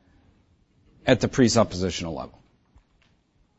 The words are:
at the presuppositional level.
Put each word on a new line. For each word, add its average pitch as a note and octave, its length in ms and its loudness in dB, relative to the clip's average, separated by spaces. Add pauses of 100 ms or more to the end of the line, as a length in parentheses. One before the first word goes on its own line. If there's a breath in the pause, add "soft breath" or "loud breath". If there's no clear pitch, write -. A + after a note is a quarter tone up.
(1040)
at B2 140 4
the A#2+ 80 0
presuppositional F#2 880 0
level. C2 240 -14 (1200)